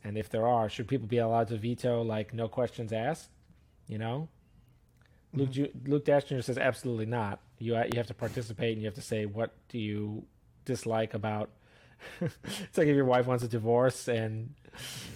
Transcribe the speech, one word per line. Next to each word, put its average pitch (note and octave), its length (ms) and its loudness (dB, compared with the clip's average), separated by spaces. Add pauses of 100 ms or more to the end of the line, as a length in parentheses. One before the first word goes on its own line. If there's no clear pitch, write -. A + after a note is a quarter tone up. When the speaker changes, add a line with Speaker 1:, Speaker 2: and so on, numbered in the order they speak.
Speaker 1:
and G#2 140 -4
if G#2+ 120 -4
there A2+ 180 2
are, A#2 220 4
should G#2+ 180 -6
people A2+ 200 -2
be A#2 100 0
allowed A#2 320 4
to A#2 80 -2
veto, A#2+ 440 0
like, A2 320 -2
no A#2 140 -2
questions A#2 460 -2
asked? A#2+ 360 -2 (580)
You A2 100 -6
know, A#2+ 320 -4 (1040)
Luke C#3 160 2
Speaker 2:
Mm-hmm. - 20 -4
Speaker 1:
Ju-, C#3 200 0 (200)
Luke D3 140 2
Dash C#3+ 200 6
Junior C3 160 -2
says, A#2+ 160 -2
"Absolutely A#2+ 480 0
not. A2 340 -2 (200)
You A2+ 160 -2
ha-, A2+ 160 2
you A#2 60 0
have A#2 100 -2
to A#2+ 60 -10
participate, A2+ 600 -4
and A2 80 -4
you G#2+ 60 -4
have G2+ 80 -6
to D#3 60 -12
say, G#2+ 240 -2
what G#2 280 -4 (160)
do - 80 -8
you G#2+ 480 -4 (400)
dislike A2+ 480 0
about?" G#2+ 360 -2 (400)
<laughs> - 320 -14
It's - 560 -6
like E3 100 6
if D3 80 8
your C#3 100 6
wife B2+ 220 6
wants B2 160 2
a B2 40 -2
divorce, A#2+ 600 2
and A2+ 460 -2 (640)